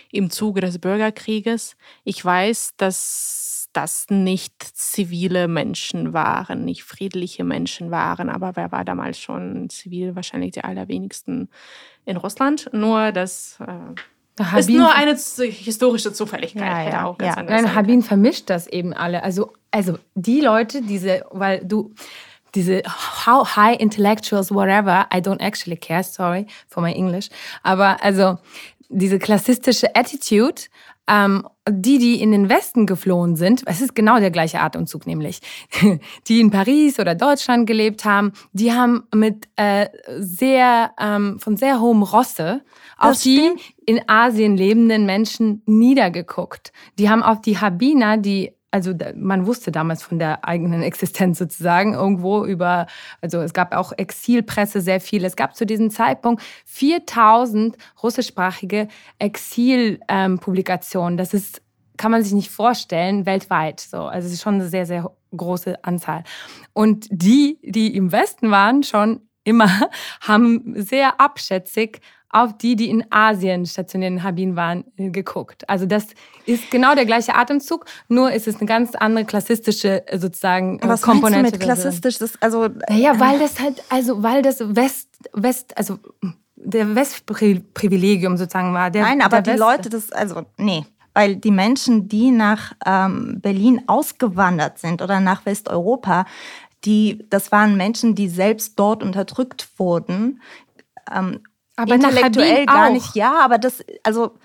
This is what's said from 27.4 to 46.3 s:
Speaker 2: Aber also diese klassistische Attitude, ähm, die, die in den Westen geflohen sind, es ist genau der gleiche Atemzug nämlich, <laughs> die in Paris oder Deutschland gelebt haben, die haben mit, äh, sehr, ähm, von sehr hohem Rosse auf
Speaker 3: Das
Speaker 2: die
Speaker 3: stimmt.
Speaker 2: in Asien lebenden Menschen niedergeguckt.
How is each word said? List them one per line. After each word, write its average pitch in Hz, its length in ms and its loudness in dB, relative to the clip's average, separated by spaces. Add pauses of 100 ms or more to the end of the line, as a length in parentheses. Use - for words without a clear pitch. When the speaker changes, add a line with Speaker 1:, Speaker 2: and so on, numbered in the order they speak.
Speaker 2:
Aber 190 400 2
also 190 340 2 (500)
diese 190 300 0
klassistische 233 800 0
Attitude, 247 640 0 (440)
ähm, 202 400 2 (220)
die, 214 300 2
die 240 240 2
in 214 100 4
den 202 160 4
Westen 240 380 2
geflohen 175 500 0
sind, 190 300 2
es 180 140 -4
ist 254 140 -2
genau 226 260 4
der 196 100 4
gleiche 165 300 -2
Atemzug 160 460 -6
nämlich, 160 340 -8 (420)
<laughs> 190 160 4 (300)
die 226 120 4
in 220 100 8
Paris 269 480 2
oder 180 160 0
Deutschland 240 520 2
gelebt 220 380 0
haben, 202 280 2 (200)
die 220 200 0
haben 240 320 2 (100)
mit, 214 420 0
äh, 202 320 0 (300)
sehr, 240 800 2
ähm, 202 420 -2
von 214 160 -2
sehr 262 240 0
hohem 226 220 4
Rosse 208 600 0 (340)
auf - 140 6
Speaker 3:
Das 262 120 0
Speaker 2:
die 262 160 6
Speaker 3:
stimmt. 330 220 2 (240)
Speaker 2:
in 226 220 2
Asien 214 500 4
lebenden 220 480 4
Menschen 214 640 -2
niedergeguckt. 220 1080 2 (260)